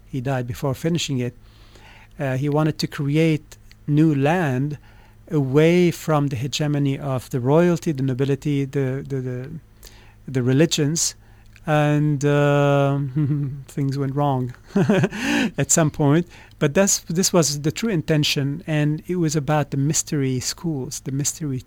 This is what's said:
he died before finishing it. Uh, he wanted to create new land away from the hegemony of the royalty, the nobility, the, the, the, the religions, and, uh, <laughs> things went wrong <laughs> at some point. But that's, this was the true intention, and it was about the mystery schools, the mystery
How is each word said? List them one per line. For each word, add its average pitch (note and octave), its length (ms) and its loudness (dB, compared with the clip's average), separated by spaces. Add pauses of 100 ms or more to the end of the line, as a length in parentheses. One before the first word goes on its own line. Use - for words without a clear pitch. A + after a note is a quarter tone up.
he C#3 140 -6
died B2+ 260 -2
before B2+ 280 -4
finishing D3+ 440 -2
it. B2 160 -4 (840)
Uh, C3 180 -2
he C#3+ 120 -2
wanted D3+ 320 2
to - 60 0
create D3+ 720 0 (300)
new D3+ 280 4
land C#3+ 600 0 (540)
away D#3+ 600 4
from D3 380 0
the A#2+ 80 -4
hegemony C#3+ 640 -2
of C3+ 320 -6
the C3 100 -4
royalty, E3 520 2
the C3+ 100 -4
nobility, C#3 640 0
the, C3+ 420 -4
the, C3+ 120 -6
the, B2+ 300 -8 (800)
the C3 140 0
religions, D3 720 2 (520)
and, D3 580 2
uh, C#3+ 720 2 (340)
<laughs> C#3 360 -4
things C#3 280 -4
went C3+ 180 -4
wrong C3 400 0 (100)
<laughs> - 100 -20
at A3 960 0
some D#3+ 200 2
point. D#3 360 2 (320)
But C#3+ 160 0
that's, G3 260 2
this F3+ 320 -2
was D3 300 2
the D3+ 100 0
true - 180 -4
intention, D3 760 0
and D3+ 400 0
it F3+ 100 -2
was D#3+ 180 0
about D3+ 360 0
the C#3+ 60 -4
mystery C#3 640 0
schools, D3 600 -6
the C3+ 120 -8
mystery C#3 540 -4